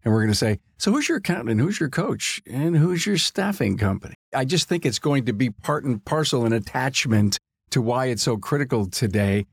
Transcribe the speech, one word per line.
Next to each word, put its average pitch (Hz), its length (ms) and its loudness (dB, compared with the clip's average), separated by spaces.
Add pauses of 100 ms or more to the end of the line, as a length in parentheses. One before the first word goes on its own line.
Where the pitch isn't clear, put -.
and 110 100 2
we're 110 80 4
gonna 107 140 4
say, 110 240 0 (180)
"So - 140 0
who's 294 180 0
your 330 80 0
accountant, 175 320 -2
and 110 100 2
who's 180 200 0
your 147 100 -2
coach, - 560 -4
and 156 320 0
who's 170 280 2
your 202 120 0
staffing 190 600 0
company?" 98 380 -2 (200)
I 131 100 0
just 156 220 0
think 175 180 -2
it's 117 140 0
going 139 260 0
to 120 80 0
be 117 160 0
part - 340 -4
and 120 200 -2
parcel 147 420 0
and 113 80 2
attachment 113 880 0 (320)
to 131 100 2
why 123 260 0
it's 117 160 -2
so 117 140 0
critical 131 480 0
today 101 680 0